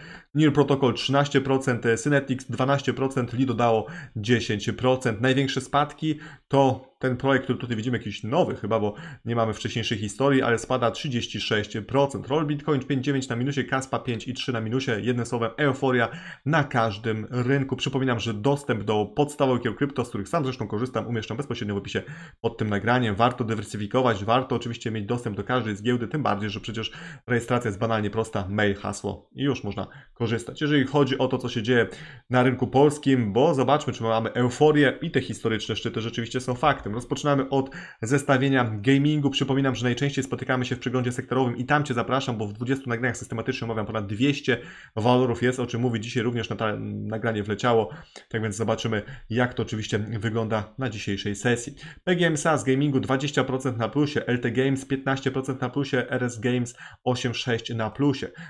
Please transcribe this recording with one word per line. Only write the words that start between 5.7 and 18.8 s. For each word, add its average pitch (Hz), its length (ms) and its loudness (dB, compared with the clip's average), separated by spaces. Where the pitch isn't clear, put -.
to 135 520 2
ten 127 180 -2
projekt, 135 260 2
który 123 160 -2
tutaj 120 180 -4
widzimy, 117 200 -2
jakiś - 260 -8
nowy 151 320 0
chyba, 110 240 -2
bo 104 160 -2
nie 117 100 -2
mamy 110 180 2
wcześniejszej 113 440 -4
historii, 131 440 2
ale 117 160 2
spada 123 340 0
trzydzieści 117 500 -4
sześć 107 360 -2
procent. 127 400 0
Roll 147 200 0
Bitcoin 147 380 0
pięć 131 200 -2
dziewięć 139 240 0
na 120 60 -2
minusie, 131 280 -2
Kaspa 131 360 -2
pięć 113 280 -6
i 123 60 -4
trzy - 200 -4
na 110 80 -2
minusie. 123 300 -2
Jednym 120 240 0
słowem, 117 320 -2
euforia 131 520 2
na 147 180 4
każdym 110 680 -2
rynku. 131 460 0
Przypominam, 127 440 0
że 113 140 -2
dostęp 113 500 0